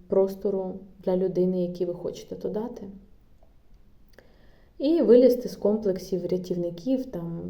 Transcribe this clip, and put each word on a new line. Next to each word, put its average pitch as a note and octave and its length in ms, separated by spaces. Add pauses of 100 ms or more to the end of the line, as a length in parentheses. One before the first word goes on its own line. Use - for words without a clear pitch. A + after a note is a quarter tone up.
простору F#3+ 720 (200)
для F#3 180
людини, F#3 440
якій F3 240
ви F3 80
хочете - 420
то - 140
дати. G#3+ 380 (1900)
І D#4+ 240
вилізти A#3+ 480
з - 60
комплексів G3 720
рятівників, F3+ 800
там, E3+ 440